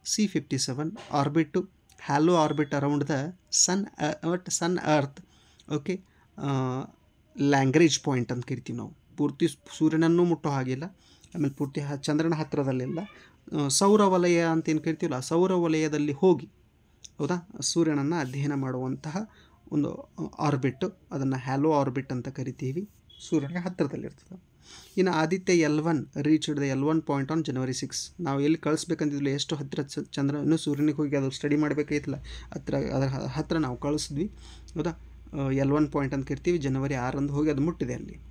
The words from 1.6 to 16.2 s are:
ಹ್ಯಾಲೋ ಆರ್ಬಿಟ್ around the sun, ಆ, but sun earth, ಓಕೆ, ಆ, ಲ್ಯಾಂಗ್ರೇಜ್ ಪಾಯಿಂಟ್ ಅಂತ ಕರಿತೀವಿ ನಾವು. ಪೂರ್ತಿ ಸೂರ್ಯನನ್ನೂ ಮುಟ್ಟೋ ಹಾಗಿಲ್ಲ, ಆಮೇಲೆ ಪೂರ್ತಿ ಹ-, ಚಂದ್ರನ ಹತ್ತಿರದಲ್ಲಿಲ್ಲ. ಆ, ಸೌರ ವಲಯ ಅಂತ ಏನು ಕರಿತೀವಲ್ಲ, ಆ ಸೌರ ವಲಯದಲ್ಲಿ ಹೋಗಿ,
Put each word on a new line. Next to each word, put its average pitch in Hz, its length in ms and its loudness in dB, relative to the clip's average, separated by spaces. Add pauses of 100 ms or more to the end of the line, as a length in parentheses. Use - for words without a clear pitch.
ಹ್ಯಾಲೋ 156 300 4
ಆರ್ಬಿಟ್ 151 360 2
around 143 280 0
the 147 380 -2 (140)
sun, 196 360 2 (140)
ಆ, 160 320 -2
but 180 120 -6
sun 175 280 -2
earth, 147 520 0 (480)
ಓಕೆ, 180 260 -4 (380)
ಆ, 143 100 -4 (920)
ಲ್ಯಾಂಗ್ರೇಜ್ 143 600 4
ಪಾಯಿಂಟ್ 127 320 -2
ಅಂತ 127 140 -6
ಕರಿತೀವಿ 123 320 -8
ನಾವು. 107 180 -12 (200)
ಪೂರ್ತಿ 147 320 0
ಸೂರ್ಯನನ್ನೂ 160 760 2
ಮುಟ್ಟೋ 165 240 0
ಹಾಗಿಲ್ಲ, 131 360 -2 (500)
ಆಮೇಲೆ 143 200 0
ಪೂರ್ತಿ 147 260 -4
ಹ-, 143 140 -6
ಚಂದ್ರನ 156 400 0
ಹತ್ತಿರದಲ್ಲಿಲ್ಲ. 139 640 -2 (600)
ಆ, 143 100 0
ಸೌರ 202 360 6
ವಲಯ 175 400 4
ಅಂತ 160 240 0
ಏನು 156 120 2
ಕರಿತೀವಲ್ಲ, 156 340 -2
ಆ 127 60 -4
ಸೌರ 175 320 2
ವಲಯದಲ್ಲಿ 156 600 2
ಹೋಗಿ, 160 360 4 (680)